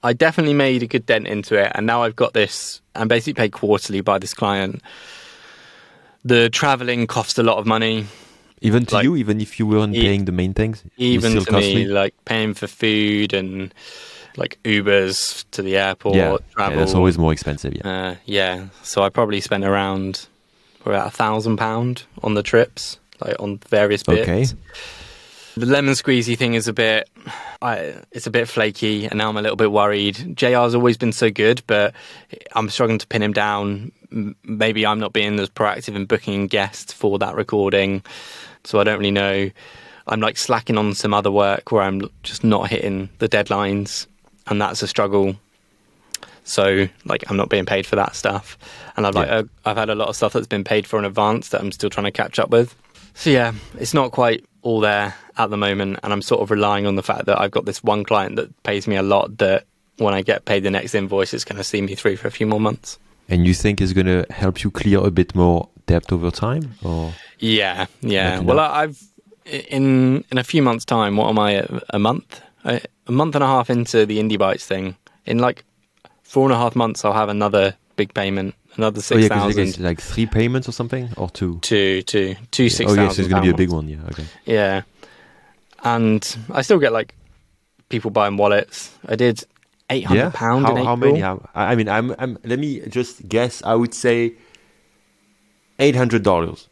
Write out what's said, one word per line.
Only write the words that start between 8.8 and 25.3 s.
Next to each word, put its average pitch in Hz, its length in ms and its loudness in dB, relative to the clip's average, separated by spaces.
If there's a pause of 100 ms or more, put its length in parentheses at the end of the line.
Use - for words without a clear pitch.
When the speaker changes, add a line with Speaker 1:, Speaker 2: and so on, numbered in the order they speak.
Speaker 2:
to 110 80 -2
Speaker 1:
Like, 104 80 4
Speaker 2:
you, 156 120 2
even 107 240 0
if - 200 -8
you 110 80 0
weren't 107 280 2
Speaker 1:
e-, 117 60 2
Speaker 2:
paying 101 240 2
the 92 60 -2
main 90 220 0
things, 110 320 -2
it's - 120 -20
Speaker 1:
even 120 340 2
Speaker 2:
still 104 140 2
Speaker 1:
to - 60 -2
Speaker 2:
costly? 101 240 4
Speaker 1:
me, 98 100 2
like, 98 280 0 (120)
paying 110 280 -2
for 101 140 -8
food 104 680 0
and, 95 400 -6 (600)
like, - 280 -8
Ubers 101 880 0
to - 100 -6
the 95 160 0
airport, 98 380 0
Speaker 2:
Yeah, 95 220 2 (160)
Speaker 1:
travel. 98 200 -2
Speaker 2:
yeah, 78 60 0
that's 92 160 0
always 90 220 4
more 80 140 2
expensive. 73 440 -6
Yeah, - 120 -8 (220)
Speaker 1:
Uh, 90 60 -10 (100)
yeah. 95 400 -2 (180)
So - 200 0
I 98 60 2
probably 104 320 0
spent 98 220 -4
around 98 640 -2 (600)
about 104 220 -2
a 113 40 -8
thousand 110 460 -2
pound 117 460 -4 (200)
on 107 100 -2
the 104 100 0
trips, - 540 0 (260)
like, - 160 -4
on 101 200 -6 (100)
various 104 340 2
bits. 87 180 2
Speaker 2:
Okay. 95 240 0 (1080)